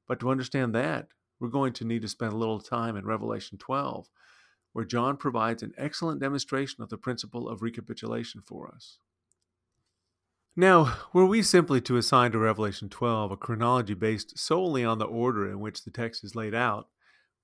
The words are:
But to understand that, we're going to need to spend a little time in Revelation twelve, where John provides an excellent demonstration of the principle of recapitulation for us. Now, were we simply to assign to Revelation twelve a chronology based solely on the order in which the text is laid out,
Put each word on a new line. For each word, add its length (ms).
But 140
to 100
understand 440
that, 340
we're 100
going 260
to 100
need 180
to 60
spend 240
a 40
little 240
time 360
in 100
Revelation 520
twelve, 500
where 120
John 320
provides 460
an 160
excellent 420
demonstration 600
of 60
the 100
principle 500
of 140
recapitulation 800
for 240
us. 300
Now, 420
were 120
we 180
simply 400
to 140
assign 360
to 60
Revelation 500
twelve 420
a 60
chronology 580
based 440
solely 460
on 140
the 60
order 440
in 120
which 240
the 60
text 340
is 100
laid 200
out, 340